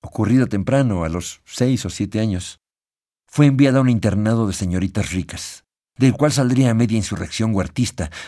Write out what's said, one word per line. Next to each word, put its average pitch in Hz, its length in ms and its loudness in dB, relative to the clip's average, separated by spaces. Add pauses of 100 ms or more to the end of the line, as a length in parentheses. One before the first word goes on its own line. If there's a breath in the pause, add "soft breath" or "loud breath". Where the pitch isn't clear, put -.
ocurrida 120 440 2
temprano, 107 560 0
a 80 60 -2
los 85 360 -8
seis 127 400 -2
o 92 60 -6
siete 104 280 -4
años, 98 380 -4 (720)
fue 147 180 4
enviada 135 320 4
a 135 40 4
un 127 80 4
internado 110 580 2
de 95 60 -2
señoritas 95 580 -2
ricas, - 520 -8 (320)
del 127 180 4
cual 147 180 2
saldría 127 400 2
a - 20 2
media 113 240 2
insurrección 104 560 -4
huertista, 92 560 -2 (180 loud breath)